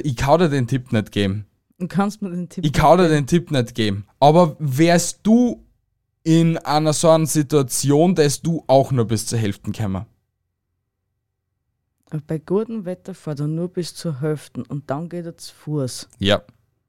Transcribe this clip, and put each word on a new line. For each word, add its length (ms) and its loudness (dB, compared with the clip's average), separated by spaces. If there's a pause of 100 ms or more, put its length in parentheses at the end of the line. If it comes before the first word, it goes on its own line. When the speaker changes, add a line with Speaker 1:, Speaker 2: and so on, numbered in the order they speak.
Speaker 1:
ich 100 -2
kann 260 2
dir 100 2
den 160 -2
Tipp 260 -6
nicht 180 -2
geben. 360 -2 (320)
Speaker 2:
Du 100 -8
kannst 320 -2
mir 100 -8
den 200 -8
Tipp 140 -6
Speaker 1:
Ich 80 0
Speaker 2:
nicht 60 0
Speaker 1:
kann 200 6
dir 60 4
Speaker 2:
geben. 100 2
Speaker 1:
den 120 0
Tipp 240 0
nicht 240 -2
geben. 320 -4 (120)
Aber 400 4
wärst 640 0
du 420 2 (580)
in 360 4
einer 340 0
so 180 2
einer 160 4
Situation, 880 2
dass 280 0
du 240 -2
auch 260 4
nur 140 0
bis 200 -4
zur 120 -4
Hälfte 320 -4
gekommen? 360 -6 (2000)
Speaker 2:
Und 140 -10
bei 120 -6
gutem 460 -4
Wetter 300 -12
fährt 260 -10
er 60 -4
nur 220 -4
bis 260 -8
zur 260 -8
Hälfte 480 -6
und 220 -12
dann 180 -6
geht 180 -12
er 100 -14
zu 180 -20
Fuß. 540 -8 (100)
Speaker 1:
Ja. 240 0 (460)